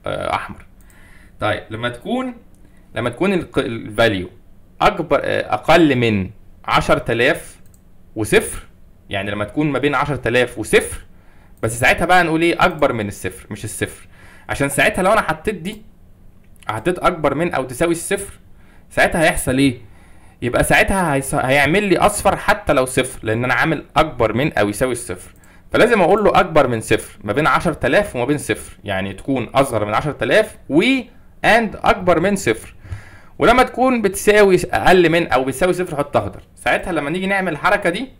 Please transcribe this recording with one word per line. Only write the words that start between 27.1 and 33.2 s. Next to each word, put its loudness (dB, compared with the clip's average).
ما -4
بين 0
عشر 2
تلاف 0
وما -2
بين 0
صفر، -6
يعني -4
تكون -4
أصغر 0
من -4
عشر -2
تلاف 0
و 2
and 4
أكبر 0
من 0
صفر. -4